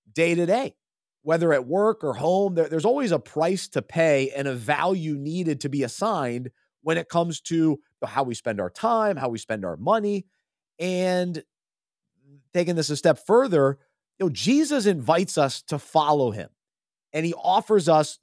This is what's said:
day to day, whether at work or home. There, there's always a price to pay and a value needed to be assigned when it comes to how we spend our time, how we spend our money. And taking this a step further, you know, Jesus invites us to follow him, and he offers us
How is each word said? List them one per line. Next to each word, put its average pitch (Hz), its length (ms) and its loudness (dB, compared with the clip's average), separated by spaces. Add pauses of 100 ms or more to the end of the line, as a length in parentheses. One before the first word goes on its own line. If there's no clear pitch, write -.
(120)
day 170 240 0
to 175 100 0
day, 214 300 -2 (460)
whether 165 320 2
at 131 120 0
work 202 380 0
or 131 120 -2
home. 180 400 0
There, 165 120 2
there's 156 180 -2
always 247 280 2
a 151 60 0
price 175 500 -4
to 135 120 -4
pay 143 500 2
and 139 140 -6
a 135 80 -4
value 151 600 -2
needed 156 460 -4
to 143 80 -6
be 139 140 -2
assigned 127 680 -4 (300)
when 165 160 -2
it 165 100 -6
comes 170 340 -2
to 160 380 0 (240)
how 135 200 -2
we 120 120 -4
spend 107 240 -6
our 90 100 -4
time, 220 460 -2
how 131 140 -4
we 117 80 -6
spend 107 260 -8
our 85 140 -6
money. 202 480 -2 (540)
And 180 640 -2 (1120)
taking 175 220 0
this 151 140 0
a 147 80 -2
step - 280 2
further, 175 540 4 (400)
you 190 60 0
know, 170 40 2
Jesus 247 560 2
invites 170 520 2
us 139 260 0
to 147 160 -6
follow 147 520 2
him, 98 180 -10 (640)
and 160 140 -4
he 170 80 -2
offers 190 560 2
us 156 340 2